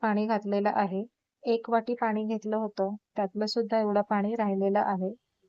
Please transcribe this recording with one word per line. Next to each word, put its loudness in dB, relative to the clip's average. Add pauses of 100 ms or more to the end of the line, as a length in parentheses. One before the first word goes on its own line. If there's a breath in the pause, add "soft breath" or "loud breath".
पाणी 2
घातलेलं 0
आहे. 0 (400)
एक 0
वाटी 2
पाणी -2
घेतलं -2
होतं, -2 (200)
त्यातलं -2
सुद्धा 0
एवढं 2
पाणी 0
राहिलेलं 2
आहे, 0 (400)